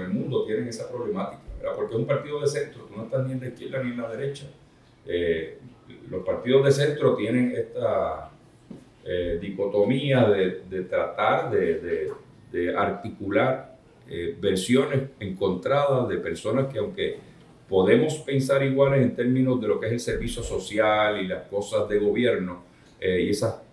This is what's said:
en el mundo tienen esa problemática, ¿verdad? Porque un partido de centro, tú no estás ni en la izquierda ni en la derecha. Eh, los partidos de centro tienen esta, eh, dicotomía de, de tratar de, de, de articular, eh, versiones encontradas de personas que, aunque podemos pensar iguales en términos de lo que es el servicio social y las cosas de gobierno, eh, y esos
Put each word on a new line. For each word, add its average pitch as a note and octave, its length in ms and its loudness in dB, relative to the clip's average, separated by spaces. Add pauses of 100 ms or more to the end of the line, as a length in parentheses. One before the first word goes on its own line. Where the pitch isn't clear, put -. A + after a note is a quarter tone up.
en F2+ 60 -6
el F#2 40 -8
mundo A2 360 -2
tienen G#2+ 220 -2
esa - 220 -8
problemática, G2 520 -6 (180)
¿verdad? - 160 -4
Porque G#3 200 -4
un D3 100 0
partido C#3+ 340 -2
de C#3+ 60 -2
centro, - 380 -4
tú - 120 -16
no A2 80 -8
estás C3 220 -2
ni C3 60 -4
en B2+ 80 -4
la B2+ 80 -10
izquierda C3 340 -8
ni B2 80 -2
en A#2+ 80 -8
la A#2 120 -6
derecha. C#3 360 -6 (600)
Eh, E2+ 520 -2 (500)
los - 160 -6
partidos C3 400 4
de C#3 80 6
centro C#3 420 2
tienen B2 400 2
esta, - 760 -2 (760)
eh, F2 360 -2
dicotomía A2 880 2
de, F#2 380 2
de F#2+ 160 -6
tratar - 680 0
de, F2+ 280 2
de, E2+ 320 -4 (400)
de F2 260 -2
articular, - 1000 -2 (320)
eh, E2+ 320 -6
versiones A#2 680 2 (100)
encontradas A#2 880 0
de F2+ 80 -2
personas A#2+ 560 -2
que, - 60 -4
aunque F#2+ 400 -4 (500)
podemos G2 500 4
pensar C#3 440 2
iguales C3+ 400 4
en A#2 120 2
términos B2+ 460 2
de G#2+ 80 -2
lo - 120 2
que A2 60 -4
es A2 60 -2
el F2+ 80 -2
servicio E2+ 420 -4
social G#2+ 800 2
y F#2 40 -2
las F2+ 220 -6
cosas G2+ 400 -2
de G#2 100 2
gobierno, F#2+ 640 2 (380)
eh, F2+ 220 2
y F#2 80 0
esos G2+ 240 0 (180)